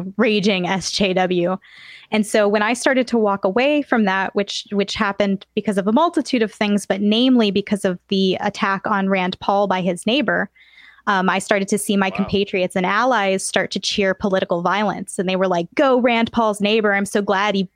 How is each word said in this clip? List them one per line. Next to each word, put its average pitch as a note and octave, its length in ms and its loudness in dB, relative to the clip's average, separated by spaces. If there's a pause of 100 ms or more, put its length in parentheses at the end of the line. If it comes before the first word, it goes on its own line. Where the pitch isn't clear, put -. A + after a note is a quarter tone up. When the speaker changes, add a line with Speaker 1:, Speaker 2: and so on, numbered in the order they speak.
(160)
Speaker 1:
raging G#3 500 0
S F3+ 240 -4
J G3 220 0
W. F3+ 460 0 (520)
And G#3+ 160 0
so G#3 220 2
when G#3 140 2
I A3 100 0
started B3+ 360 0
to A#3 100 0
walk G3+ 260 0
away C4+ 380 2
from A#3 240 0
that, F#3+ 280 -2
which, - 380 -4
which G3 220 -2
happened G3+ 600 -2
because G#3 240 -2
of F#3+ 80 0
a G#3+ 60 2
multitude D4 500 2
of A3 100 -2
things, G3+ 340 -2
but G3 160 -2
namely A3+ 480 4
because G3 340 -2
of F3+ 140 0 (100)
the F#3+ 320 2
attack G3 460 -4
on G3 240 0
Rand F#3 300 -2
Paul G3+ 280 2
by F#3 140 0
his F3 240 -2
neighbor, G3+ 440 0 (560)
um, F#3+ 220 2
I F3+ 100 2
started G3 300 0
to G#3 100 0
see G3+ 200 -2
my F#3+ 100 2
Speaker 2:
Wow. F#3+ 80 -6
Speaker 1:
compatriots G3 600 -2
and F#3 100 0
allies G3+ 600 0
start - 260 -2
to G3+ 80 -4
cheer F#3+ 340 0
political F#3+ 480 -2
violence. F#3+ 560 -2
And F3+ 100 -2
they F#3 80 0
were F#3+ 120 2
like, F3 260 -2
"Go C4 260 4
Rand A#3 320 2
Paul's G#3+ 300 0
neighbor. G#3 320 2
I'm G3+ 120 0
so G#3+ 140 -2
glad G3+ 340 0
he F#3+ 220 -2